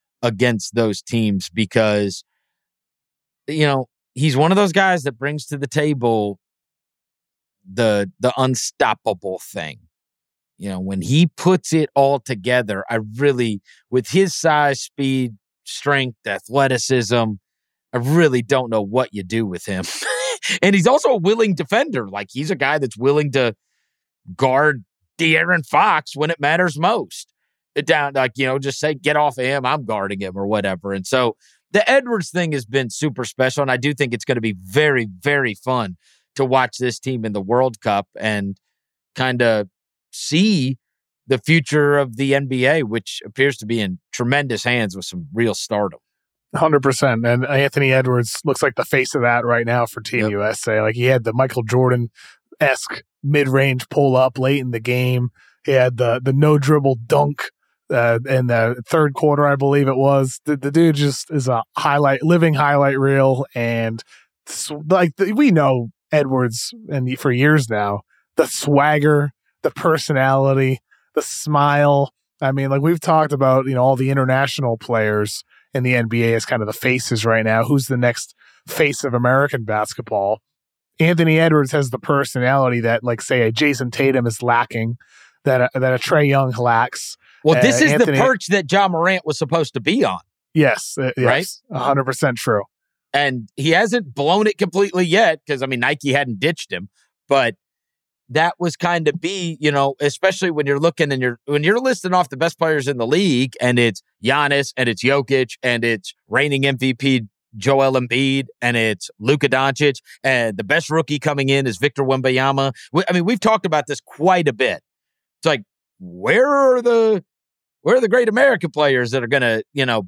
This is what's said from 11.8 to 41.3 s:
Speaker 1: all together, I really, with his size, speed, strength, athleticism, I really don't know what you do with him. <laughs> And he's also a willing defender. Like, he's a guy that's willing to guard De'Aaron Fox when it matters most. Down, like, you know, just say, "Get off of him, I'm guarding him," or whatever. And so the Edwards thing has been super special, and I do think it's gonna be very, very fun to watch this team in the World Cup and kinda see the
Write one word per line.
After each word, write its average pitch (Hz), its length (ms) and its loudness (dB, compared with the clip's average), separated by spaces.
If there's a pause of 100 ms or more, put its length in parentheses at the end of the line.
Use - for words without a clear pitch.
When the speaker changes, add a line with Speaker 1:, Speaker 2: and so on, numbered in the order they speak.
Speaker 1:
all 139 240 2
together, 110 680 -2
I 117 120 -2 (180)
really, 123 420 0 (300)
with 127 180 -2
his 190 260 0
size, 147 460 2
speed, 131 560 -4 (280)
strength, 135 520 -4 (100)
athleticism, 120 1040 0 (600)
I 123 60 -6
really 139 420 2
don't 123 300 -2
know 110 120 0
what 113 300 -2
you 101 100 -8
do 110 220 -4
with 90 220 -8
him. 92 220 -4
<laughs> - 60 -10 (680)
And 196 140 4
he's 185 120 2
also 254 220 4
a 240 80 2
willing 208 380 0
defender. 185 520 -2
Like, 98 240 -10
he's 156 200 -6
a - 40 -4
guy 143 220 0
that's 127 220 -6
willing 143 340 0
to 123 240 0 (800)
guard 135 480 2 (320)
De'Aaron 165 480 0
Fox 185 500 0
when 151 160 -2
it 165 80 -6
matters 156 400 0
most. 175 540 -4 (500)
Down, 147 300 0
like, 131 240 0
you 135 80 -2
know, 131 140 0
just 135 200 -6
say, 151 140 0
"Get 147 240 -2
off 147 220 0
of 131 80 -4
him, 135 180 -2
I'm 135 220 -2
guarding 98 340 -4
him," 92 160 -8
or 98 100 -6
whatever. 98 460 -2
And 98 140 -6
so 127 300 0 (340)
the 208 200 2
Edwards 247 380 0
thing 170 240 -2
has 131 140 -4
been 123 240 -2
super 131 340 -4
special, 131 380 -2
and 135 80 0
I 127 80 0
do 143 160 -2
think 123 180 -2
it's 117 140 -6
gonna 123 160 0
be 110 180 -2
very, 120 480 2 (100)
very 135 360 -2
fun 113 420 -4 (380)
to 135 100 -2
watch 127 320 0
this 123 240 -4
team 127 240 -6
in 107 80 -4
the 101 80 -4
World 120 400 -2
Cup 101 260 -2 (140)
and 101 400 -4 (540)
kinda 120 520 0 (460)
see 160 640 0 (500)
the 127 120 2